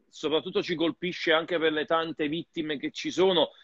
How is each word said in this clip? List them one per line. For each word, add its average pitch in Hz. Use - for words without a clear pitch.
soprattutto 160
ci 175
colpisce 165
anche 165
per 156
le 151
tante 165
vittime 156
che 151
ci -
sono. 165